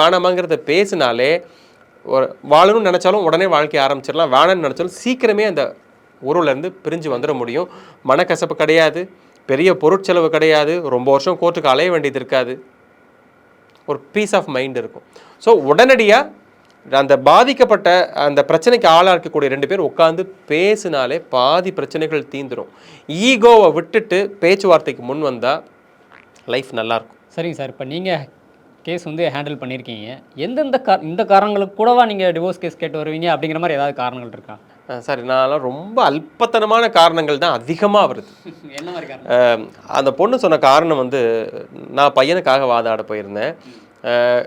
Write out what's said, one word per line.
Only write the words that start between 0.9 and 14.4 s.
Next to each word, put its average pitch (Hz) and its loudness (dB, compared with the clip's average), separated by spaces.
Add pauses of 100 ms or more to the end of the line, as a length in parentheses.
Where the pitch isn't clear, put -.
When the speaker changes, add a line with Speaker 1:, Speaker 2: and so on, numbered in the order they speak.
Speaker 1:
ஒரு - -2 (140)
வாழணும்னு 196 4
நினைச்சாலும் 185 0
உடனே 165 2
வாழ்க்கைய 151 0
ஆரம்பிச்சிடலாம், 139 -2
வேணாம்னு 170 2
நினைச்சாலும் 175 -6 (120)
சீக்கிரமே 220 0
அந்த 151 -4 (520)
உறவுல 165 0
இருந்து 151 -2
பிரிஞ்சு 160 -8
வந்துட 139 -4
முடியும். 123 -6 (400)
மனக்கசப்பு 160 -2
கிடையாது, 160 0 (360)
பெரிய 160 2
பொருட்செலவு 175 0
கிடையாது, 156 0
ரொம்ப 127 -2
வருஷம் 139 0
கோர்ட்டுக்கு 170 -2
அலைய 147 2
வேண்டியது 143 -2
இருக்காது, 127 -4 (1200)
ஒரு 147 -6 (140)
peace 208 -4
of 185 2